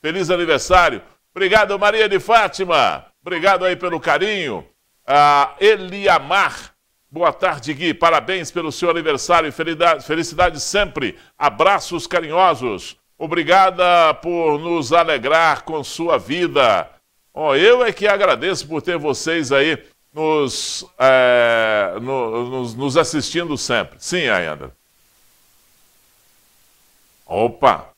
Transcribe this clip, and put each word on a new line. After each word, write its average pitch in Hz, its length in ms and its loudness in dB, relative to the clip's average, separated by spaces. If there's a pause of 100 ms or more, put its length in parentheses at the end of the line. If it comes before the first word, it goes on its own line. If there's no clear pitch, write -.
Feliz 165 300 -4
aniversário." 170 680 2 (340)
Obrigado, 202 420 2
Maria 208 320 0
de 196 100 0
Fátima. 175 840 0 (160)
Obrigado 180 440 0
aí 180 100 0
pelo 170 240 -4
carinho. 160 640 -2 (440)
A 147 520 4
Eliamar, 185 1120 0 (380)
"Boa 156 240 0
tarde, 151 400 -4
Gui. 151 200 -4
Parabéns 165 580 0
pelo 160 200 -6
seu 175 180 -4
aniversário. 160 600 0
Felida-, 165 480 -2
felicidade 160 600 -2
sempre. 156 580 -4 (200)
Abraços 160 680 0
carinhosos. 156 880 -2 (220)
Obrigada 175 1000 2
por 165 440 -2
nos 160 340 -4
alegrar 160 720 2
com 156 200 -8
sua 165 340 -2
vida." 127 720 0 (440)
Ó, 151 220 -2
eu 233 280 6
é 226 80 0
que 202 160 -4
agradeço 180 600 0
por 151 140 -6
ter 175 160 -4
vocês 151 540 -4
aí 143 260 2 (360)
nos, 156 720 -4 (100)
é, 117 1040 4
no, 120 480 -4
nos, 123 260 -8
nos 135 200 -4
assistindo 160 640 -2
sempre. 113 420 -4
Sim, 165 300 -4
Ayanda. 78 420 -4 (2500)
Opa! 113 720 -2